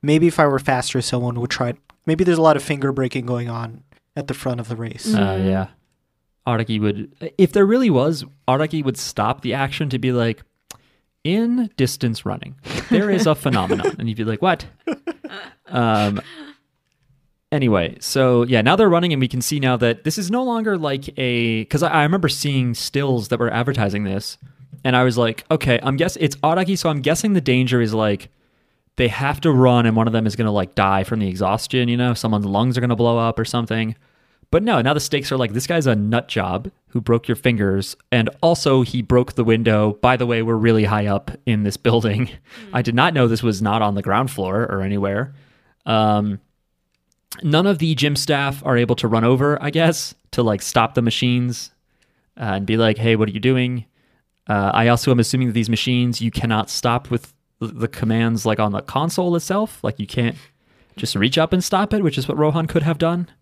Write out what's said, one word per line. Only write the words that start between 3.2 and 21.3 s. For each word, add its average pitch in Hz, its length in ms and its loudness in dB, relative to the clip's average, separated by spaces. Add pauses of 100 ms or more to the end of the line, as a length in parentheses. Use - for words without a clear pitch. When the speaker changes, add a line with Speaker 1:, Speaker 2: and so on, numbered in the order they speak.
Speaker 1:
going 120 220 -4
on 117 340 -10 (340)
at 143 100 -8
the 139 80 -6
front 123 260 -6
of 110 80 -10
the 117 80 -6
race. 110 380 -6
Speaker 2:
Uh, 107 40 2 (200)
Speaker 3:
Mm. 95 80 0
Speaker 2:
yeah. 95 200 0 (800)
Araki 113 340 -2
would, 101 320 -2 (260)
if 185 140 4
there 202 120 6
really 240 260 2
was, 143 340 0 (240)
Araki 151 360 0
would 131 140 -2
stop 113 440 -4
the 113 120 -4
action 139 360 -4
to 127 80 -4
be 127 120 -2
like, 117 320 -2 (800)
"In 226 540 0
distance 120 500 -2
running, 107 300 -8 (340)
there 208 200 2
is 185 180 2
a 151 80 4
phenomenon." 120 580 0
Speaker 3:
<laughs> - 40 -16
Speaker 2:
And 117 100 -4
you'd 107 100 -6
be 113 60 -2
like, 110 180 -2
"What?" 180 240 0 (1040)
Um, 107 520 0 (1300)
anyway, 110 500 0
so 127 440 2
yeah, 120 180 2
now 139 140 4
they're 208 120 4
running 170 240 2
and 143 80 -2
we 127 80 0
can 127 120 -4
see 143 200 -4
now 131 160 0
that 117 280 0
this 156 140 -4
is 185 120 -6
no 247 120 -2
longer 226 340 -2
like 143 400 -4
a, 117 500 0